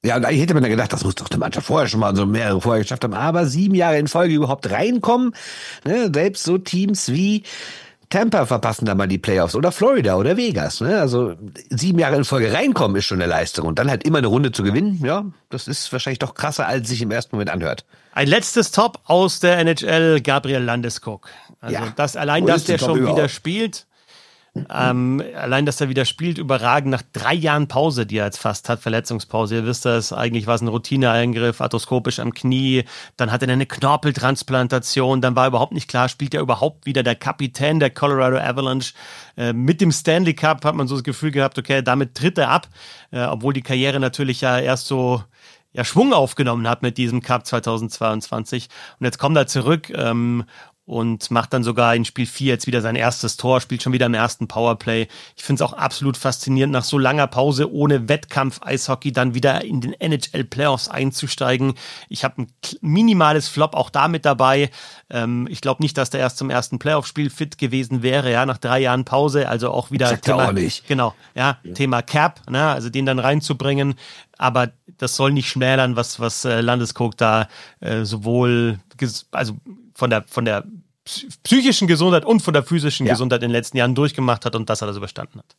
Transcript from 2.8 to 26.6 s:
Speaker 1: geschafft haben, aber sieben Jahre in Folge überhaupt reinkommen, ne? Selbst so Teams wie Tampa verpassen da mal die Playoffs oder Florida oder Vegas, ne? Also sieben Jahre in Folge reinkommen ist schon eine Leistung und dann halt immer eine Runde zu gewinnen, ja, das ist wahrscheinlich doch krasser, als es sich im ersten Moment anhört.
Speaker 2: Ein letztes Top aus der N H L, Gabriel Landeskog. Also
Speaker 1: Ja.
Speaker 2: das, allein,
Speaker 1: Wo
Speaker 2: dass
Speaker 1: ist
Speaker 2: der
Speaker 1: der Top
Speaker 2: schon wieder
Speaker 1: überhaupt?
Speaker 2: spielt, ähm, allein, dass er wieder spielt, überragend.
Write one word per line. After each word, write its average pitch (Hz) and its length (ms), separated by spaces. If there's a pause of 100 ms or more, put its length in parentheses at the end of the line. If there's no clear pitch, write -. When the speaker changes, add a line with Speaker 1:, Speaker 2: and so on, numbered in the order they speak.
Speaker 1:
geschafft 127 220
haben, 113 100
aber 165 320
sieben 185 300
Jahre 170 220
in 147 100
Folge 170 260
überhaupt 139 380
reinkommen, 233 640 (480)
ne? 214 300
Selbst 185 320
so 175 120
Teams 190 540
wie 202 320 (640)
Tampa 202 360
verpassen 113 400
da 101 100
mal 98 120
die 95 100
Playoffs 92 380
oder 165 180
Florida 196 420
oder 131 220
Vegas, 135 420
ne? 170 220
Also 120 340 (360)
sieben 170 280
Jahre 147 160
in 143 80
Folge 113 300
reinkommen 151 420
ist 101 80
schon 92 180
eine 87 80
Leistung 82 380
und 80 120
dann 135 100
halt - 160
immer 156 140
eine 123 80
Runde 127 260
zu 123 100
gewinnen, 170 400
ja, 180 220 (240)
das - 180
ist - 240
wahrscheinlich 127 280
doch - 160
krasser, 147 300
als 120 180
es 110 60
sich 120 120
im 107 100
ersten 120 240
Moment 101 140
anhört. 82 340 (300)
Speaker 2:
Ein 139 160
letztes 226 420
Top - 320
aus 180 380
der 175 160
N 165 100
H 165 180
L, 160 360
Gabriel 135 420
Landeskog. 117 640 (320)
Also 110 160
Speaker 1:
Ja. 113 220
Speaker 2:
das, 147 180
allein, 151 280
Speaker 1:
Wo - 40
Speaker 2:
dass 170 100
Speaker 1:
ist 160 120
Speaker 2:
der 170 80
Speaker 1:
der 131 100
Top 120 80
Speaker 2:
schon 131 80
wieder 123 100
Speaker 1:
überhaupt? 143 180
Speaker 2:
spielt, 202 560 (840)
ähm, 127 540 (120)
allein, 139 300
dass 143 160
er 139 80
wieder 131 160
spielt, 165 320
überragend. 135 540